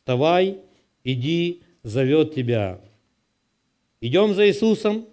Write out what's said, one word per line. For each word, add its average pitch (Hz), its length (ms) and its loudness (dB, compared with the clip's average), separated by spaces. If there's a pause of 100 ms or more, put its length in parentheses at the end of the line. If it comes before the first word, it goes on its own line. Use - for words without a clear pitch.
«Вставай, 175 580 0 (460)
иди, 165 580 -4 (220)
зовет 135 500 0
тебя». 110 460 -4 (1200)
Идем 185 340 0
за 208 140 4
Иисусом. 214 640 0